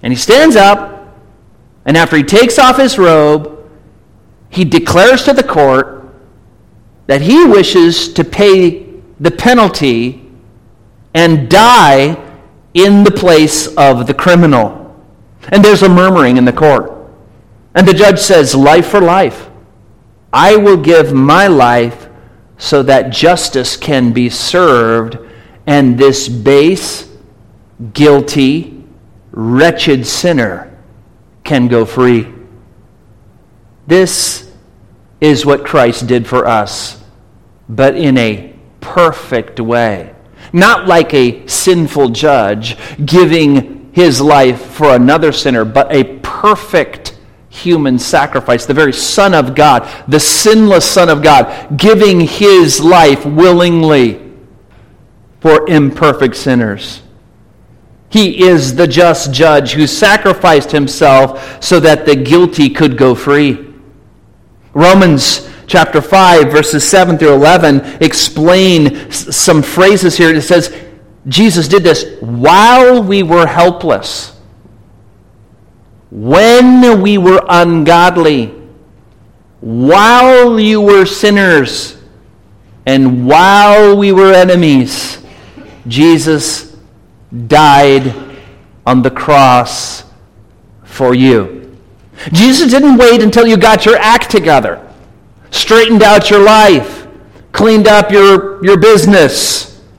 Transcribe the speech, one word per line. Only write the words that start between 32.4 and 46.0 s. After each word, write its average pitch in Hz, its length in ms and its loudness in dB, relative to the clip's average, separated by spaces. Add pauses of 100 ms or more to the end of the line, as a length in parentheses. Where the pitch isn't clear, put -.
This - 640 -2 (680)
is 151 260 0
what 143 200 -2
Christ 123 420 -2
did 120 180 -2
for - 220 -4
us, 107 560 -6 (640)
but 131 300 -2
in 143 200 -2
a 107 360 -6 (260)
perfect - 800 -6
way. 113 520 -6 (420)
Not 190 340 0
like 170 260 0
a 123 320 -2
sinful 151 640 -2
judge 117 680 -4 (260)
giving 156 880 0
his 156 300 0
life 135 400 0
for 147 340 -2
another 143 380 0
sinner, 123 320 -4
but 127 280 -4
a 135 120 0 (180)